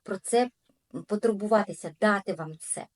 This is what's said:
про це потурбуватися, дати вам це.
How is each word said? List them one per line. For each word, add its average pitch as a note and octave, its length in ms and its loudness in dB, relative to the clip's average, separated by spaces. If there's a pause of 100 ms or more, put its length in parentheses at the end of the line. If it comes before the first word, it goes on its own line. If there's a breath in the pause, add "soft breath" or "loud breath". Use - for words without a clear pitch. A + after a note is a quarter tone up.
про F#3+ 160 -6
це B3 320 2 (560)
потурбуватися, G#3 920 0
дати G3+ 320 2
вам D#3+ 280 -6
це. - 360 -8